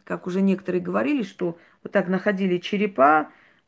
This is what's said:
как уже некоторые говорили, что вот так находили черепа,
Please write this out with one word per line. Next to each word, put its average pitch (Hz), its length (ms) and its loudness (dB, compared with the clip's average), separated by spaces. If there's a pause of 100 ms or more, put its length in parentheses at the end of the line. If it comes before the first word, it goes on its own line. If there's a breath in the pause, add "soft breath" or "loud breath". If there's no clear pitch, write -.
как 180 240 -8
уже 180 120 -2
некоторые 190 400 0
говорили, 208 440 -2
что 180 340 -6 (240 soft breath)
вот - 100 -10
так 185 140 2
находили 190 520 0
черепа, 214 720 2 (360 soft breath)